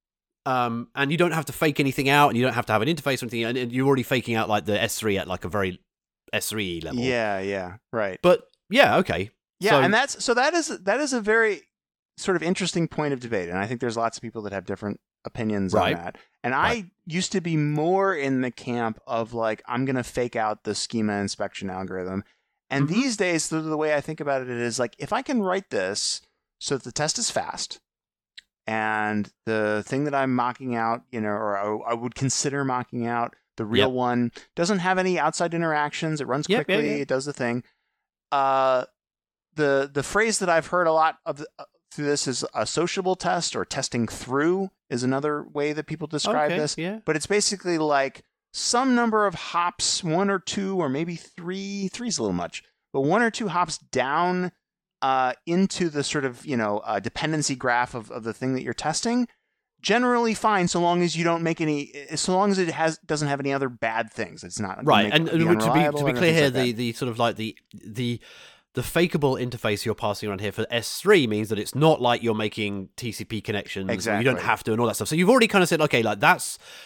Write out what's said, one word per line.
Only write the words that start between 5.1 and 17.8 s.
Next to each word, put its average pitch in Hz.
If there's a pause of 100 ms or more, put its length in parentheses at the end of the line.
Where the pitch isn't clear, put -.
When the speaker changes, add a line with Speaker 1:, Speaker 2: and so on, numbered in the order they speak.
Speaker 1:
at, 85
like, 90
a 92
very 95 (540)
S 107
three 92
level. 98
Speaker 2:
Yeah, 113
yeah, 95 (140)
right. 101
Speaker 1:
But, 175 (220)
yeah, 208
okay. 104 (280)
Speaker 2:
Yeah, 202
Speaker 1:
So 139
Speaker 2:
and 185
that's, 262
so 247
that 269
is, 330
that 202
is 285
a 240
very 214 (560)
sort 190
of 160
interesting 170
point 147
of 127
debate, 110
and 90
I 101
think 120
there's 117
lots 117
of -
people 113
that 101
have 92
different 101 (260)
opinions 104
Speaker 1:
Right. 95
Speaker 2:
on 85
that. - (260)
And 123
Speaker 1:
Right. 202
Speaker 2:
I 170 (140)
used 175
to 190
be 165
more 165